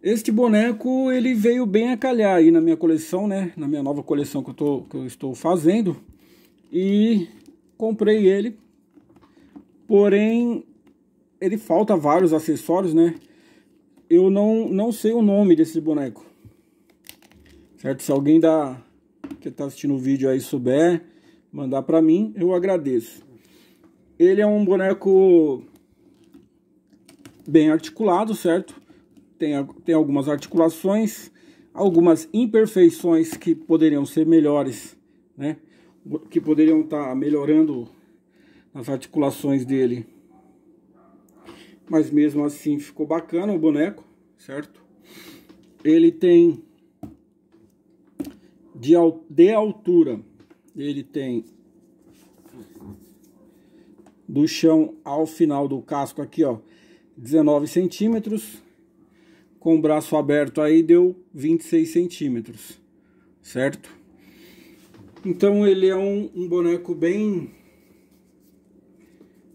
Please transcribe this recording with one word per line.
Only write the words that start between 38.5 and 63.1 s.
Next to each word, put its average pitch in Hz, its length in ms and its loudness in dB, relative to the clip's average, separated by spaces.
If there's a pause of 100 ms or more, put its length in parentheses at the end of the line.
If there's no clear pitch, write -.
as 123 160 -14
articulações 139 800 -4
dele. 123 400 -2 (1800)
Mas 151 220 0
mesmo 147 340 0
assim 147 320 -6
ficou 147 300 -10
bacana 165 440 -4
o 185 60 -2
boneco, 156 500 -2 (300)
certo? - 440 -18 (1040)
Ele 165 280 4
tem 170 520 4 (2000)
de 139 200 2
al-, 165 320 0
de 165 240 4
altura, 175 720 0 (540)
ele 139 280 -10
tem 131 400 -8 (2750)
do 147 180 0
chão 156 560 0
ao 147 220 -6
final 143 420 -2
do 135 140 -8
casco 143 400 -8
aqui, 143 220 -4
ó, 120 160 -2 (580)
dezenove 147 500 0
centímetros, 214 960 -4 (960)
com 165 160 2
o 156 60 2
braço 151 340 0
aberto 147 460 0
aí 156 200 4
deu 175 400 2 (120)
vinte 160 280 -2
e - 40 -20
seis 160 240 -2
centímetros, 127 920 -8 (600)